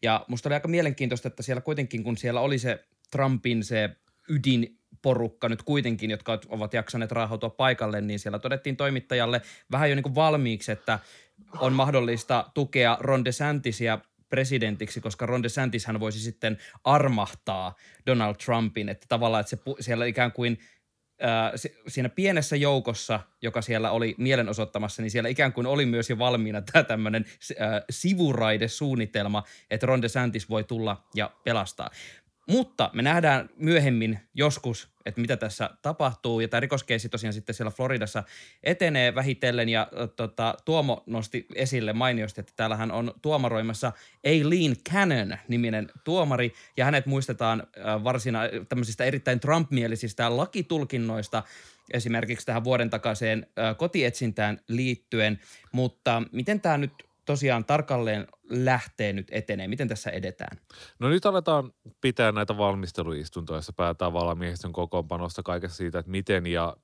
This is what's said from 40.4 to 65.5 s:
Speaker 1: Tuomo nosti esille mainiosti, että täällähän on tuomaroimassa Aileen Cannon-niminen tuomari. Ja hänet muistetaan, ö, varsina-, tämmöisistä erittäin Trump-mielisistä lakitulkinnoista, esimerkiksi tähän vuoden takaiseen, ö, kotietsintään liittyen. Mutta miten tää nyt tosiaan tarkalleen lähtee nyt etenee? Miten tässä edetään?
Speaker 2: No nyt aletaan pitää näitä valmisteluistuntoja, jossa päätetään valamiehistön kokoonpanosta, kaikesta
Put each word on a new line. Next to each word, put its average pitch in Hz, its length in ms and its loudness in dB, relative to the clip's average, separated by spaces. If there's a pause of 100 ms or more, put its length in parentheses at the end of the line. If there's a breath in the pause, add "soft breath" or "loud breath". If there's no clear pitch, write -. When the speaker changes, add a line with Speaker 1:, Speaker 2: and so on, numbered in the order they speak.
Speaker 1:
Tuomo 151 420 2
nosti 113 480 -4
esille 127 380 0
mainiosti, 113 480 0
että - 160 -12
täällähän 110 360 -2
on 117 300 -2
tuomaroimassa 117 720 0 (340 loud breath)
Aileen 151 500 4 (140)
Cannon-niminen 120 960 0 (160)
tuomari. 143 480 0 (240 loud breath)
Ja 127 80 2
hänet 139 220 2
muistetaan, 123 560 0 (140)
ö, 98 40 -18 (240)
varsina-, 117 640 0
tämmöisistä 123 360 -2
erittäin 131 360 0
Trump-mielisistä 120 960 0
lakitulkinnoista, 127 1080 -2 (500 loud breath)
esimerkiksi 117 540 -2
tähän 117 180 -2
vuoden 120 260 2
takaiseen, 110 560 -2 (120)
ö, 110 160 0
kotietsintään 120 920 0
liittyen. 117 720 0 (340 loud breath)
Mutta 123 500 0 (100)
miten 196 280 0
tää 156 180 2
nyt 143 140 -2 (320)
tosiaan 131 400 2
tarkalleen 120 640 0 (240)
lähtee 123 640 0
nyt 95 180 -4
etenee? 98 380 -4
Miten 113 200 -4
tässä 104 220 -6
edetään? 90 480 -8 (400 loud breath)
Speaker 2:
No - 100 0
nyt 180 180 4
aletaan 160 460 2 (280)
pitää 120 320 4
näitä 104 260 -2
valmisteluistuntoja, 85 1000 -2
jossa 78 140 -10
päätetään 87 400 0
valamiehistön 87 600 -2
kokoonpanosta, 85 720 -4
kaikesta 87 340 -4